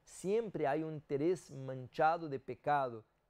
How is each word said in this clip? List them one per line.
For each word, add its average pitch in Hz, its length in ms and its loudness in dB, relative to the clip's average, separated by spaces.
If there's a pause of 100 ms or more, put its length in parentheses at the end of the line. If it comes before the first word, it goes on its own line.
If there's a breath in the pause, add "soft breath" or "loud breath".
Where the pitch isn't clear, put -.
siempre 190 680 -2
hay 156 160 2
un 160 100 -6
interés 151 580 0
manchado 139 800 0
de 135 100 -4
pecado 127 640 0 (260)